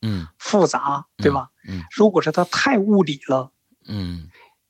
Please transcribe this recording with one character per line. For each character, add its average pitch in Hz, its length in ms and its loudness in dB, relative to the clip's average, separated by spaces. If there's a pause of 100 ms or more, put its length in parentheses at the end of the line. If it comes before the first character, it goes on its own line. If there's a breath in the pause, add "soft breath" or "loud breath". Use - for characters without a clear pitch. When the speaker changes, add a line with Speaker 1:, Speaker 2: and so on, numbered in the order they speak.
Speaker 1:
嗯。 98 240 -4 (140)
Speaker 2:
复 196 260 2
杂， 143 400 -4 (120)
对 147 140 2
吧？ 135 180 -4 (180 loud breath)
Speaker 1:
嗯， 92 100 -8
嗯。 87 140 -8
Speaker 2:
如 214 180 4
果 180 140 2
是 156 80 0
它 175 140 0
太 262 340 0
物 196 240 4
理 147 240 -4
了， 131 240 0 (360)
Speaker 1:
嗯。 87 420 -8 (400 soft breath)